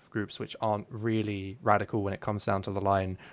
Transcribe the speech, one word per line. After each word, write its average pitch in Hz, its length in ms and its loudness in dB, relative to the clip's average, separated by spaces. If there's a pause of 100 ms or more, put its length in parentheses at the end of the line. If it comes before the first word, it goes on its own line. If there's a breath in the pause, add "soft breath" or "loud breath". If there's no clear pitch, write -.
groups 104 300 -4
which - 200 -8
aren't 107 300 0
really 104 720 -2
radical 104 400 4
when 98 100 0
it 95 80 -4
comes 104 240 -2
down 98 180 2
to 98 100 -4
the 98 100 -2
line. 95 360 2 (160 loud breath)